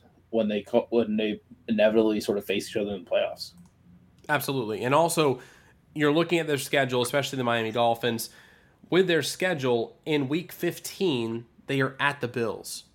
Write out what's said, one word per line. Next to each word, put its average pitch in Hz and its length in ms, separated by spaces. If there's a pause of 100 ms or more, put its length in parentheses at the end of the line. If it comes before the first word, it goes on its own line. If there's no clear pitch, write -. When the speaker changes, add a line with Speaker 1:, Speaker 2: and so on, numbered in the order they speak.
(300)
Speaker 1:
when 113 180
they 104 140
co-, - 280
when 110 260
they 107 240 (280)
inevitably 107 520
sort 101 200
of - 60
face 101 220
each - 100
other 104 180
in 90 80
the - 60
playoffs. - 420 (800)
Speaker 2:
Absolutely, 131 540
and 131 120
also 156 460 (520)
you're 147 200
looking 170 260
at 156 80
their 147 100
schedule, 131 460
especially 135 340
the 131 60
Miami 117 280
Dolphins. 117 580 (600)
With 180 180
their 165 140
schedule 131 840
in 147 220
week 151 240
fifteen, 127 960 (220)
they 139 140
are 135 180
at 139 220
the 127 60
Bills - 680